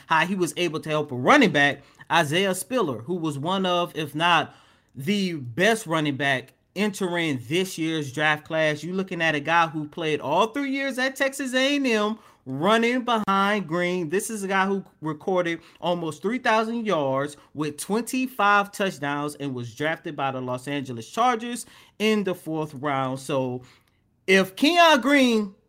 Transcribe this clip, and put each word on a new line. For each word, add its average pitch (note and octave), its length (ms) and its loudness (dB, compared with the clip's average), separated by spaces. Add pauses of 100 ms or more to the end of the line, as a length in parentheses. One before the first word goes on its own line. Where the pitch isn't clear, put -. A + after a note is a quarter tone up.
how D#3+ 200 2
he F#3 100 -2
was F3 200 -2
able D#3+ 240 -2
to D#3 100 -10
help D3+ 220 -2
a B2+ 40 -8
running B2+ 360 6
back, C#3+ 300 2 (280)
Isaiah E3+ 460 2
Spiller, E3+ 440 -2
who D3 160 -6
was D#3+ 220 -2
one F#3 280 0
of, F3 280 2
if D3 220 -6
not D#3+ 400 4 (400)
the F3+ 380 0
best E3 520 0
running D#3 300 0
back C3+ 380 -2 (200)
entering F3 760 -2
this F#3 280 -2
year's D#3+ 360 -4
draft D3+ 320 0
class. D#3 360 0
You're F3 140 -6
looking F#3 260 -4
at D#3+ 140 2
a D3 60 -2
guy E3 260 2
who D3+ 200 -6
played D#3 340 -2
all F3 260 2
three C#4 240 -4
years C4+ 280 -4
at C4 180 -2
Texas C4+ 360 -4
A C4+ 220 2
and C#4 120 0
M, A3 320 0 (260)
running A3+ 560 2
behind G3+ 680 0
Green. F3 420 -2
This G3 200 -2
is G#3+ 140 -8
a F#3+ 40 -6
guy F#3+ 200 2
who G3 180 -2 (160)
recorded E3 580 -2 (220)
almost E3 400 -4
three A#3 180 -2
thousand A3+ 460 0
yards C#3+ 500 0 (180)
with D3 240 -6
twenty-five G#3 920 0
touchdowns D3 640 -4
and C#3 180 -6
was A#2+ 220 -8
drafted D#3+ 400 -4
by C#3 160 -2
the C3 80 -6
Los B2+ 300 -6
Angeles B2+ 400 -6
Chargers A#3+ 560 -2 (340)
in G#3+ 240 2
the F#3 120 -2
fourth D#3 400 -6
round. C3+ 440 -2
So C3 440 -4 (640)
if F#3+ 280 4
Kenyon D#4+ 460 6
Green A#3 540 4 (140)